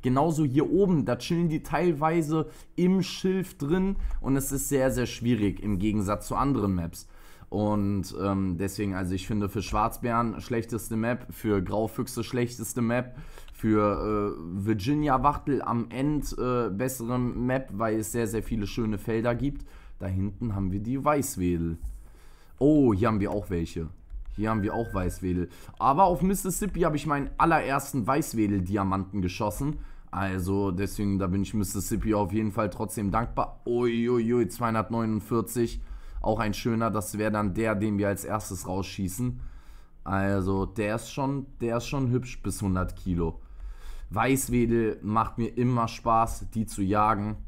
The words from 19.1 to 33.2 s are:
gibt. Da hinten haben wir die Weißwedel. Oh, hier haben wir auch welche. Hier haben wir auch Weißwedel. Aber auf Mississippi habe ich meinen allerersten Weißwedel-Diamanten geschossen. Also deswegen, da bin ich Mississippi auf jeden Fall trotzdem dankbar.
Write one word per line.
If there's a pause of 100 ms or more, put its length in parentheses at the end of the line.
gibt. (320)
Da
hinten
haben
wir
die
Weißwedel. (840)
Oh,
hier
haben
wir
auch
welche. (480)
Hier
haben
wir
auch
Weißwedel. (320)
Aber
auf
Mississippi
habe
ich
meinen
allerersten
Weißwedel-Diamanten
geschossen. (320)
Also
deswegen,
da
bin
ich
Mississippi
auf
jeden
Fall
trotzdem
dankbar.